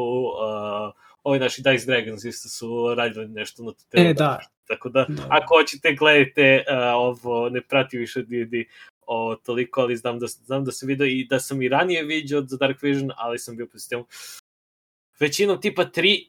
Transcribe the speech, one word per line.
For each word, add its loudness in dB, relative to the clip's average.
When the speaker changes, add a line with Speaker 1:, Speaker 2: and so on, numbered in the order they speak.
Speaker 1:
a, -4
ovi 2
naši -2
Dice 4
Dragons -2
isto -10
su -10
radili -4
nešto -12
na -10
tu -20
temu. 6
Speaker 2:
E, 2
da. 0
Speaker 1:
Tako -6
da, 2
Speaker 2:
Da. -8
Speaker 1:
ako 4
hoćete, 4
gledajte, 6
a, 2
ovo, 0
ne -4
pratim 0
više -6
D -4
and -6
D, -4
o, -2
toliko, -2
ali 2
znam -4
da, -6
znam -6
da -4
sam -10
video 0
i 0
da 0
sam -6
i 0
ranije 2
viđao -2
za -8
Dark -4
Vision, -2
ali -6
sam -14
bio -10
po -20
sistemu. -12
Većinom 0
tipa 0
tri, 2